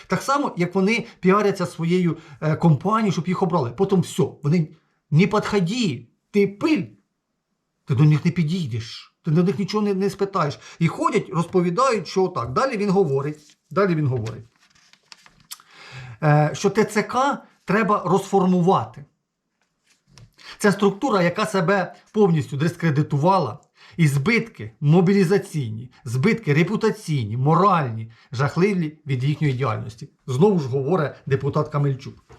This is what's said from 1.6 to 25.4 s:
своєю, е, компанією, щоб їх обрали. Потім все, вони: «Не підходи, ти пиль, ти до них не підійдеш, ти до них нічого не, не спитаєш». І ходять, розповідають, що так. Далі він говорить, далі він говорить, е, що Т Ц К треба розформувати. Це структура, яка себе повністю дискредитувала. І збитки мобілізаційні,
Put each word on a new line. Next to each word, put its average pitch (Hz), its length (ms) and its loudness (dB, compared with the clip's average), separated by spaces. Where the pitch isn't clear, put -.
своєю, 170 500 0
е, 156 160 0
компанією, 190 560 2
щоб 170 160 -4
їх 185 140 -2
обрали. 170 280 0
Потім 196 300 0
все, - 220 -4
вони: 156 260 0
«Не 165 160 6
підходи, 202 800 -2
ти 202 160 2
пиль, 285 360 -2
ти 143 100 -4
до 120 100 4
них 151 200 4
не 175 60 2
підійдеш, 151 840 -6
ти 165 60 -4
до 160 120 4
них 190 160 0
нічого 208 260 -2
не, 202 100 0
не 190 160 0
спитаєш». 190 480 -4
І 165 100 0
ходять, 277 440 -2
розповідають, 180 760 0
що 185 200 0
так. 127 240 -6
Далі 240 240 0
він 202 140 -2
говорить, 147 680 -2
далі 185 240 0
він 151 120 0
говорить, 113 380 -4
е, 151 300 4
що 180 180 -2
Т 214 140 2
Ц 214 180 -2
К 254 400 -2
треба 202 420 0
розформувати. 180 960 2
Це 208 140 2
структура, 202 500 0
яка 208 240 0
себе 185 480 0
повністю 170 440 2
дискредитувала. 151 1000 0
І 165 120 4
збитки 143 720 -2
мобілізаційні, 160 1120 2